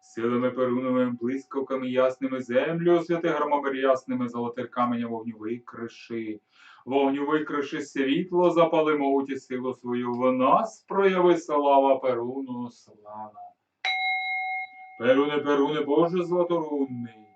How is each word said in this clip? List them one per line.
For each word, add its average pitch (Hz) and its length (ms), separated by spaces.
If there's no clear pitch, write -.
Силами 120 480
Перуновими 127 680
блискавками 131 680
ясними 131 540
землю 165 580
освяти 165 300
громом 143 460
ясними, 131 540
золотих 120 420
каменя 120 360
вогню 113 320
викриши. 113 1000
Вогню 139 400
викриши, 151 540
світло 170 720
запали, 160 460
могуті 139 400
силу 127 380
свою 123 380
в 127 200
нас 139 560
прояви, 185 480
слава 139 600
Перуну, 123 760
слава. 104 600
Перуне, 139 400
Перуне, 143 420
Боже 165 440
златорунний 143 1120